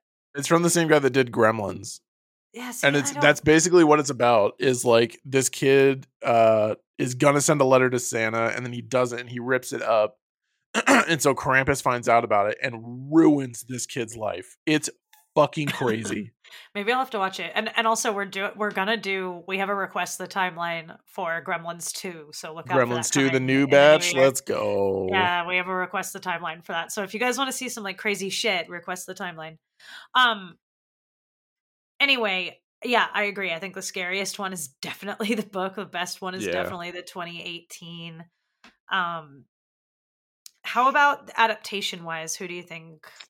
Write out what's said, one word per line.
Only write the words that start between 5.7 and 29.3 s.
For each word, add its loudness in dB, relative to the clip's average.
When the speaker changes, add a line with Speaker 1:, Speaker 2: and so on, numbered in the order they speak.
Speaker 1:
uh, 4
is -2
gonna 4
send 2
a 4
letter 6
to -2
Santa, -2
and -6
then -10
he -10
doesn't, -2
and -12
he -10
rips -2
it -6
up. 2
<clears throat> -2
And 0
so 4
Krampus 0
finds -2
out 6
about 2
it -6
and -8
ruins 4
this -10
kid's -8
life. -8
It's 2
fucking 2
crazy. -4
Speaker 2:
<laughs> -18
Maybe -2
I'll 0
have -4
to -6
watch -4
it. -8
And, -4
and 2
also 0
we're -4
do-, -6
we're -4
gonna -2
do, -6
we -4
have -2
a 0
request -6
the -10
timeline -6
for -6
Gremlins -8
two, -12
so -14
look -12
out 2
for 4
Speaker 1:
Gremlins -2
Speaker 2:
that -4
Speaker 1:
two, 2
the 2
Speaker 2:
coming 0
Speaker 1:
new 2
Speaker 2:
in 4
the 2
new -2
Speaker 1:
batch. 8
Speaker 2:
year. 4
Speaker 1:
Let's 4
go. -2
Speaker 2:
Yeah, 0
we -2
have -2
a -4
request -6
the -14
timeline -8
for -10
that. -6
So -6
if -8
you -6
guys -2
wanna -4
see -8
some, -12
like, -10
crazy -4
shit, -2
request -10
the -12
timeline. -12